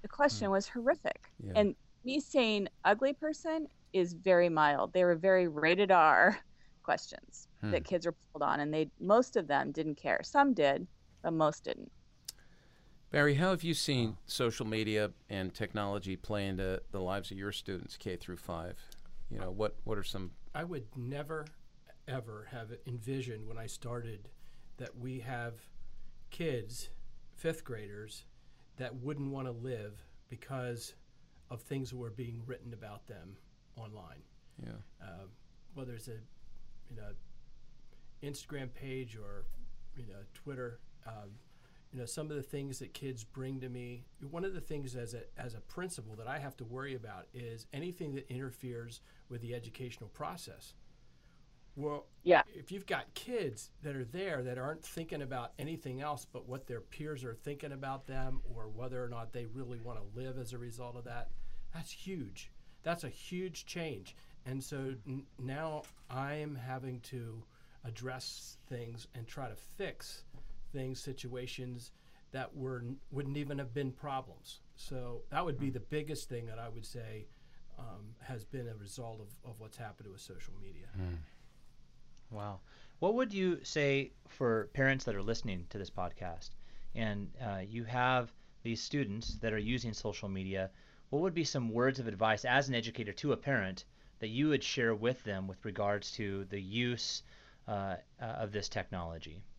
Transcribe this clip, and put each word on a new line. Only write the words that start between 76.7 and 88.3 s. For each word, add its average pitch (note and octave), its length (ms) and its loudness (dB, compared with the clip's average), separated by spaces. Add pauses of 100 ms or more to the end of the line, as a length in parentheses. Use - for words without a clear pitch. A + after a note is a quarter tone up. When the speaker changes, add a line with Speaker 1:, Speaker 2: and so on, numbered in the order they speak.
Speaker 3:
say, A2 440 -8 (500)
um, A2 420 -8
has A#2 240 -8
been B2 240 -6
a A2+ 80 -6
result A2 440 -8
of, G#2 140 -12 (160)
of A2 100 -12
what's A2 180 -14
happened G#2 320 -10
with G2 100 -14
social F#2 400 -6
media. F2 340 -8
Speaker 2:
Hmm. F2+ 200 0 (1160)
Speaker 4:
Wow. G#2 300 -6 (400)
What G3+ 140 6
would A#3+ 200 2
you F#3 300 2
say C#3 480 4 (160)
for A2+ 440 4
parents C3+ 320 4
that A2 100 0
are F#2+ 80 0
listening G2 460 0
to - 100 -8
this F#2 120 -6
podcast F2 600 -4 (440)
and, G#2 360 0 (100)
uh, G2+ 180 -2 (100)
you A2+ 160 -4
have B2 480 4 (300)